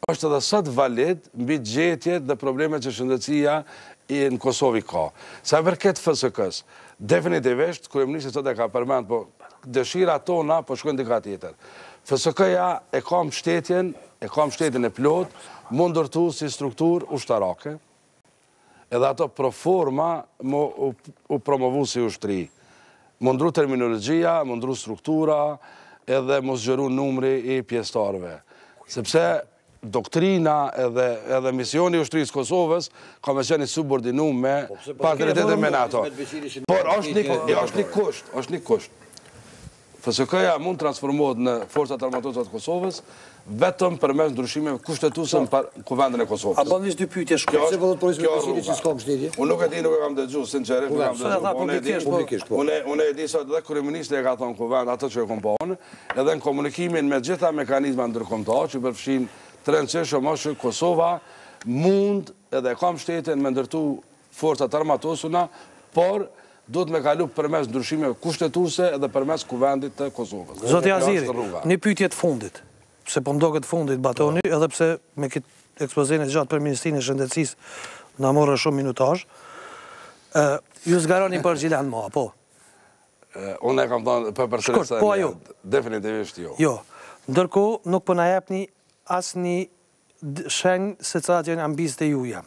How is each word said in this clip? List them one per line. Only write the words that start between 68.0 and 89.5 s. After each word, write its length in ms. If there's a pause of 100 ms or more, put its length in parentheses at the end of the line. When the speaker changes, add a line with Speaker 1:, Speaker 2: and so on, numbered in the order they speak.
Speaker 1:
kushtetuese 800
edhe 80
përmes 400
kuvendit 480
të 160
Kosovës. 560
Speaker 3:
Zoti 240
Speaker 1:
Kjo 80
është 160
Speaker 3:
Aziri, 160
Speaker 1:
rruga. 320
Speaker 3:
një 200
pyetje 280
të 40
fundit, 460 (460)
pse 160
po 80
më 80
do 160
këtë 120
fundit, 360
Batoni, 400
edhe 280
pse 160 (280)
me 160
këtë 520
ekspozin 400
e 80
gjatë 200
për 120
Ministrinë 360
e 80
Shëndetësisë 1160
na 120
morë 240
shumë 220
minutazh. 420 (1120)
Ë, 240 (320)
ju 80
zgaroni 440
për 200
Gjilan 280
Moha, 200
po? 140 (1040)
Speaker 1:
Ë, 320
unë 200
e 80
kam 160
thënë 280
për 200
përsëritje 280
Speaker 3:
Shkurt, 160
po, 120
Speaker 1:
një 80
Speaker 3:
ajo. 160
Speaker 1:
herë, 200 (220)
definitivisht 640
jo. 160
Speaker 3:
Jo. 140 (580)
Ndërkohë, 480 (160)
nuk 80
po 160
na 80
jepni 380 (420)
asnjë 640 (500)